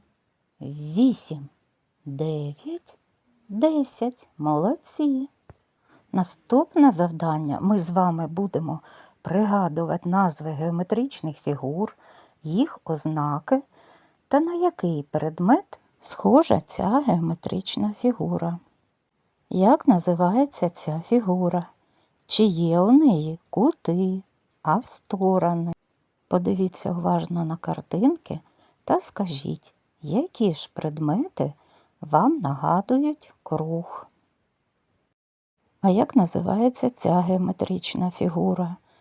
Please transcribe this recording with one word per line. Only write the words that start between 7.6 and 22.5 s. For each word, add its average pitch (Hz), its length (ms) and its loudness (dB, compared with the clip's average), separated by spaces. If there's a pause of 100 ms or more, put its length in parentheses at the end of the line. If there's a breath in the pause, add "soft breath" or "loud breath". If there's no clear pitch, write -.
ми 202 200 2
з 170 100 -4
вами 170 360 0
будемо 160 540 -6 (420 loud breath)
пригадувати 175 880 0
назви 175 420 0
геометричних 170 880 -4
фігур, 147 580 -4 (460 soft breath)
їх 185 420 -2
ознаки 156 800 -2 (640 soft breath)
та 285 120 4
на 339 140 0
який 254 480 0
предмет 175 800 0 (200)
схожа - 600 2
ця 226 460 0
геометрична 180 960 -2
фігура. 170 580 -2 (920)
Як 208 380 4
називається 180 840 2
ця 160 380 -6
фігура? 180 580 0 (600)
Чи - 180 2
є 170 360 4